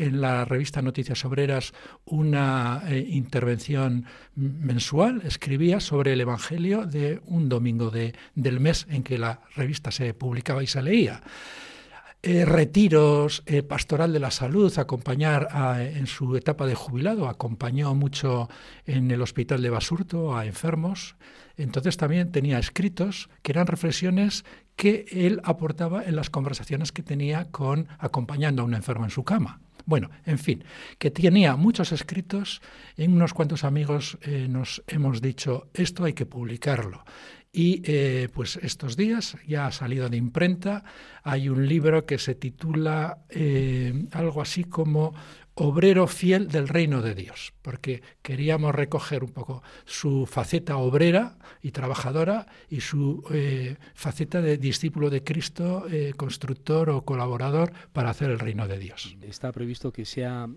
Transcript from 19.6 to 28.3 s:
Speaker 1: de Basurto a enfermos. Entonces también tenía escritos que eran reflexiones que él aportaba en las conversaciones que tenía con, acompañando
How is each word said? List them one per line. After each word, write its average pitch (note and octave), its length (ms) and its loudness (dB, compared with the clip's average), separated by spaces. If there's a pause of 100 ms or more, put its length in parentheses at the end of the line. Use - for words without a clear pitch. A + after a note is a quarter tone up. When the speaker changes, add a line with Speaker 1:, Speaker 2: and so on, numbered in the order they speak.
Speaker 1:
de B2 100 0
Basurto D#3+ 640 -2
a A2+ 100 -4
enfermos. E3 680 -4 (400)
Entonces C#3 420 -2
también F3 340 2
tenía C#3 260 2
escritos F#3 680 -2 (140)
que C#3+ 100 0
eran E3+ 140 2
reflexiones F3+ 800 0 (320)
que G#3 340 4
él F3+ 340 2
aportaba E3 600 -2
en E3 120 0
las D3+ 140 -4
conversaciones C#3 640 -4
que E3 100 -8
tenía D3 480 -2
con, D3 380 -2 (100)
acompañando C#3 640 0